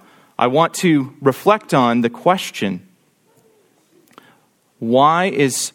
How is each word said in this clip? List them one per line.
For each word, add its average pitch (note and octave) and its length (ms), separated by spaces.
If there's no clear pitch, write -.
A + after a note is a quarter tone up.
I A#2+ 120
want D#3 300
to D3 440
reflect E3+ 540
on A#2+ 260
the A#2 80
question, A#2 720
why C#3+ 460
is C#3+ 500